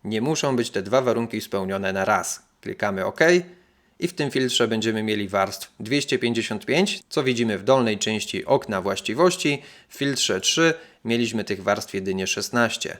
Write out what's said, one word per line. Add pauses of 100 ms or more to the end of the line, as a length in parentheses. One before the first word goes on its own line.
Nie
muszą
być
te
dwa
warunki
spełnione
na
raz. (180)
Klikamy
OK. (800)
I
w
tym
filtrze
będziemy
mieli
warstw
dwieście
pięćdziesiąt
pięć,
co
widzimy
w
dolnej
części
okna
właściwości. (260)
W
filtrze
trzy (300)
mieliśmy
tych
warstw
jedynie
szesnaście.